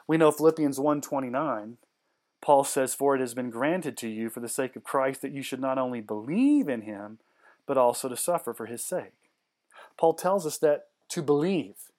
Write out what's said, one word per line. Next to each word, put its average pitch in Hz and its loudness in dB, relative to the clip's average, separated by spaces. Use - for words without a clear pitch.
We 160 2
know 156 8
Philippians 151 2
one 147 2
twenty-nine, 127 -4
Paul 139 6
says, 135 -2
"For 139 2
it 131 0
has 117 -4
been 123 -4
granted 143 -2
to 117 -8
you 110 -6
for - -12
the 117 -10
sake - -4
of 113 -16
Christ 135 -2
that 143 -8
you 139 -10
should 127 -8
not 131 -2
only 127 -4
believe 160 0
in 117 -4
him, 107 -12
but - 0
also 123 4
to 123 -6
suffer 165 -4
for 113 -10
his 117 -10
sake." - -10
Paul 165 4
tells 180 0
us 147 -6
that 147 2
to - -6
believe, 156 0